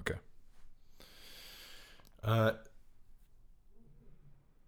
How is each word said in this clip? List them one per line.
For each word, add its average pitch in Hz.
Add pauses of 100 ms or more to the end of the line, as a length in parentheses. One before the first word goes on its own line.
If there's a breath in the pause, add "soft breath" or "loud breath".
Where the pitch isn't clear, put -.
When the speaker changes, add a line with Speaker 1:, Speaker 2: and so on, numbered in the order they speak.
Speaker 1:
Okay. - (2000 loud breath)
Speaker 2:
Uh, 110 (2250)